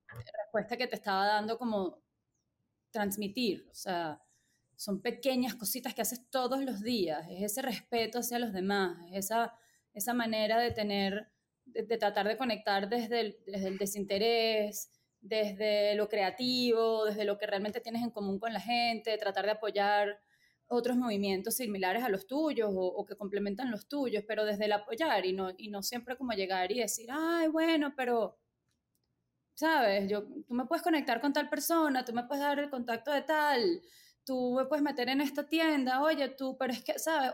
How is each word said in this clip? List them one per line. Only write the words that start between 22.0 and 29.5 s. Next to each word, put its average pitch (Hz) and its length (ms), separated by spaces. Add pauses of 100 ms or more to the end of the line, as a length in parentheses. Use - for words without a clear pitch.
a 254 60
los 190 180
tuyos 247 480
o, 185 120
o 190 200
que 208 80
complementan 202 560
los 208 160
tuyos, 233 400
pero 214 180
desde 208 200
el 208 80
apoyar 226 520
y 185 80
no, 190 240
y 214 140
no 202 140
siempre 240 320
como 247 160
llegar 190 400
y 247 80
decir, 226 320
"Ay, 330 340
bueno, 311 500
pero, 240 440 (1120)